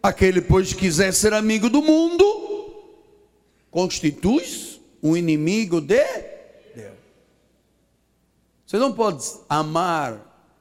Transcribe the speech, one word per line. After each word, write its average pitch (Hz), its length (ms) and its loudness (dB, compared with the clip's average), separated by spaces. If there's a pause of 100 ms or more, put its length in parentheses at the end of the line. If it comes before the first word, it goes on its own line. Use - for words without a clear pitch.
Aquele, 185 400 2
pois, 190 320 2
quiser 185 400 0
ser 208 200 2
amigo 220 360 2
do 285 120 4
mundo, 330 440 4 (1500)
constitui-se 180 1080 -2 (200)
um 160 140 2
inimigo 170 640 0
de 185 240 2 (720)
Deus." 104 220 -20 (1700)
Você 196 120 -4
não 254 140 2
pode 185 320 -2 (240)
amar 156 960 -4 (160)